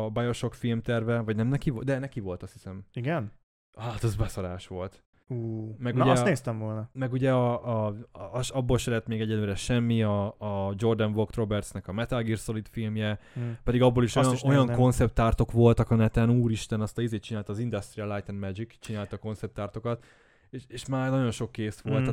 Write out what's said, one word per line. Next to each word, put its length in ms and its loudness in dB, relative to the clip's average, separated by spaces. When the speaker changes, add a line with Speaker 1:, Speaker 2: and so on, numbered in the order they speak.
Speaker 1:
a 40 -4
Bioshock 440 -2
filmterve, 680 -2
vagy 160 -2
nem 120 0
neki 220 0
vo-, 140 -4
de 160 -2
neki 200 -10
volt, 240 -8
azt 100 -16
hiszem. 400 -14
Speaker 2:
Igen? 380 -4
Speaker 1:
Hát 260 -8
az 120 0
beszarás 520 -4
volt. 360 -10
Speaker 2:
Ú, 460 -8
Speaker 1:
Meg 180 -4
Speaker 2:
na, 80 4
Speaker 1:
ugye 80 6
Speaker 2:
azt 100 6
Speaker 1:
a, 40 4
Speaker 2:
néztem 340 0
volna. 340 -6
Speaker 1:
meg 180 -4
ugye 220 2
a, 520 2
a, 100 -2
a, 100 -16
az, 180 -4
abból 280 0
se 140 -2
lett 160 -2
még 140 -2
egyelőre 340 0
semmi, 480 2
a, 220 2
a 380 -4
Jordan 360 2
Vogt 220 -2
Robertsnek 520 -4
a 40 -8
Metal 300 -4
Gear 160 -2
Solid 300 -6
filmje, 520 -4
Speaker 2:
Hmm. 300 -6
Speaker 1:
pedig 180 4
abból 220 6
is 120 0
Speaker 2:
Azt 100 4
Speaker 1:
olyan, 120 4
Speaker 2:
is 60 -6
Speaker 1:
olyan 160 6
Speaker 2:
nézném. 180 4
Speaker 1:
konceptártok 720 4
voltak 400 6
a 40 6
neten, 340 4
úristen, 520 2
azt 160 -6
a 40 -2
izét 220 -2
csinálta, 280 -6
az 80 -6
Industrial 540 -6
Light 160 -6
and 100 -8
Magic, 400 -8
csinálta 360 -8
a 40 -8
konceptártokat, 880 -6
és, 180 -14
és 180 -14
már 260 -2
nagyon 200 2
sok 200 -6
kész 300 -6
volt, 140 -2
Speaker 2:
Hmm. 180 2